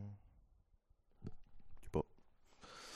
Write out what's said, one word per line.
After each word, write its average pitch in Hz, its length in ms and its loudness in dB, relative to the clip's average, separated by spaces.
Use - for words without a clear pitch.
sais - 80 0
pas. 78 100 12